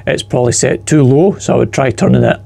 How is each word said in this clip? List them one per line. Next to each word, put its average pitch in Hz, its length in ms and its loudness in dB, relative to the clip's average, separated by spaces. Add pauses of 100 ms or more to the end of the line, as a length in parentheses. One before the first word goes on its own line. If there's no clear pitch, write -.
it's - 160 -2
probably 123 300 -2
set - 340 -2
too 151 180 2
low. 151 340 2
So - 160 -2
I - 40 0
would 120 140 -2
try 135 180 -2
turning 127 340 0
it 117 220 -2